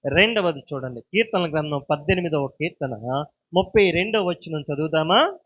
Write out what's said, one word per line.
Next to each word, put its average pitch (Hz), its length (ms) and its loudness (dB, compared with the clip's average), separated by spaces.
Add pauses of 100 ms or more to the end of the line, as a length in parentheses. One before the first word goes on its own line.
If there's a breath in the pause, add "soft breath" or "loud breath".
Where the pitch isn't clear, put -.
(140)
రెండవది 185 440 2
చూడండి, 127 420 -10
కీర్తన 185 520 -2
గ్రంథం 151 280 -2 (100)
పద్దెనిమిదవ 151 560 0
కీర్తన 131 800 -6 (300)
ముప్పై 185 360 4
రెండవ 202 320 0
వచనం 165 380 -4
చదువుదామా? 160 840 0